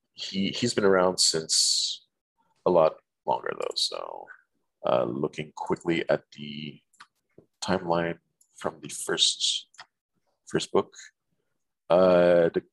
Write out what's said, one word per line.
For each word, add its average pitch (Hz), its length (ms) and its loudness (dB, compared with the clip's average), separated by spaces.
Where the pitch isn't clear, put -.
He, - 360 -4
he's - 240 -2
been 107 120 -2
around 92 340 4
since - 840 0
a 90 40 2
lot 82 260 4
longer - 340 -4
though. - 160 -6
So, 50 520 -8
uh, 62 200 2
looking 76 500 -6
quickly - 540 -4
at 76 140 0
the 73 420 -14
timeline 85 540 -2
from 80 240 -8
the 73 80 -14
first, - 800 -2
first - 240 -4
book, - 220 0
uh, 87 640 6
the 90 200 -2